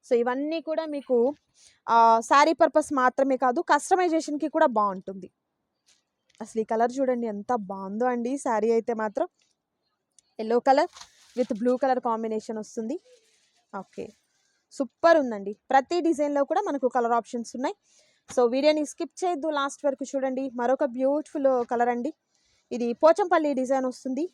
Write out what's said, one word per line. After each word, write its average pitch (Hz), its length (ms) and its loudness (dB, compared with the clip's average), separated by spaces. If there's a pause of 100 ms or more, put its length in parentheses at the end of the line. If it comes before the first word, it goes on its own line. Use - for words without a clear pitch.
So, - 100 0
ఇవన్నీ 269 460 -2
కూడా 320 240 -6
మీకు, 277 500 0 (540)
ఆ, 226 300 6
శారీ 294 340 4
పర్పస్ 311 400 2
మాత్రమే 262 440 2
కాదు, 254 240 0
కస్టమైజేషన్‌కి 320 880 0
కూడా 311 180 4
బాగుంటుంది. 196 680 -2 (1080)
అసలు 226 200 -6
ఈ - 20 -2
కలర్ 233 360 0
చూడండి 247 280 0
ఎంత 208 260 -4
బాగుందో 196 520 -6
అండి. 247 320 -2
శారీ 226 340 0
అయితే 226 220 0
మాత్రం 220 340 -4 (1120)
yellow 226 280 0
color 294 180 4 (500)
with 247 140 -2 (100)
blue 247 240 2
color 254 140 2 (100)
combination 220 500 -6
వస్తుంది. 226 400 -8 (800)
ఓకే, - 340 -14 (580)
సూపర్ 320 460 2
ఉందండి. 214 400 -4 (120)
ప్రతి 277 320 2
డిజైన్‌లో 285 420 0
కూడా 330 180 -2
మనకు 285 260 -2
కలర్ 233 240 0
ఆప్షన్స్ 233 440 -4
ఉన్నాయి. 285 200 -6 (580)
So, 240 180 2
వీడియోని 302 340 2
స్కిప్ - 400 -10
చేయొద్దు, 320 240 -2
లాస్ట్ 285 360 -4
వరకు 277 200 -2 (100)
చూడండి. 262 400 -4
మరొక 247 300 0
బ్యూటిఫుల్ 262 840 0
కలర్ 240 180 0
అండి. 240 240 -4 (580)
ఇది 240 220 -4
పోచంపల్లి 330 600 2
డిజైన్ 262 320 -2
వస్తుంది. 262 480 -6